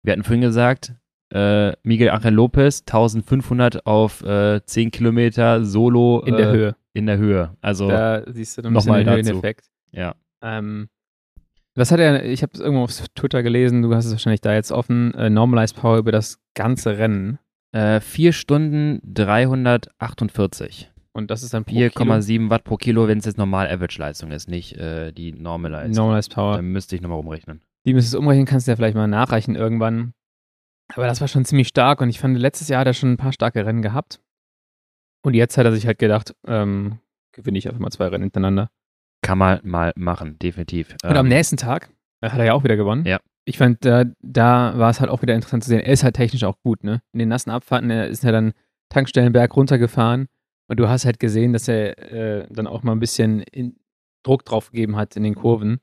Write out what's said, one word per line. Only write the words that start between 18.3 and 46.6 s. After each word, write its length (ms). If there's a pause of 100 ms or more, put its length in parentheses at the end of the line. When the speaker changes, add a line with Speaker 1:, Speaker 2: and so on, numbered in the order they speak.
Speaker 1:
Stunden 720
dreihundertachtundvierzig. 1900 (220)
Speaker 2:
Und 180
das 120
ist 120
dann 100
pro 100
Speaker 1:
Vier 160
Komma 300
sieben 240
Speaker 2:
Kilo? 60
Speaker 1:
Watt 140
pro 120
Kilo, 320
wenn's 180
jetzt 120
normal 300
Average-Leistung 640
ist, 180
nicht, 280
äh, 360
die 200
Normalized. 640
Speaker 2:
Normalized 380
Power. 220
Speaker 1:
Dann 100
müsste 300
ich 60
nochmal 160
rumrechnen. 420 (240)
Speaker 2:
Wie 100
müsstest 200
du 40
umrechnen, 280
kannst 200
du 60
ja 40
vielleicht 200
mal 100
nachreichen 480
irgendwann. 580 (840)
Aber 120
das 140
war 80
schon 160
ziemlich 240
stark 320
und 80
ich 120
fand, 180
letztes 300
Jahr 120
hat 60
er 80
schon 180
ein 40
paar 160
starke 340
Rennen 160
gehabt. 380 (1040)
Und 100
jetzt 240
hat 80
er 60
sich 140
halt 120
gedacht, 360 (120)
ähm, 520 (340)
gewinne 260
ich 100
einfach 120
mal 100
zwei 160
Rennen 180
hintereinander. 460 (500)
Speaker 1:
Kann 180
man 260
mal 320
machen, 420
definitiv. 640
Speaker 2:
Und 140
am 100
Speaker 1:
Ähm, 40
Speaker 2:
nächsten 260
Tag, 340 (300)
äh, 100
hat 80
er 80
ja 80
auch 100
wieder 120
gewonnen. 280
Speaker 1:
Ja. 140 (260)
Speaker 2:
Ich 140
fand, 260
da, 200 (180)
da 560
war 120
es 100
halt 100
auch 120
wieder 120
interessant 300
zu 60
sehen, 100
er 120
ist 120
halt 120
technisch 280
auch 180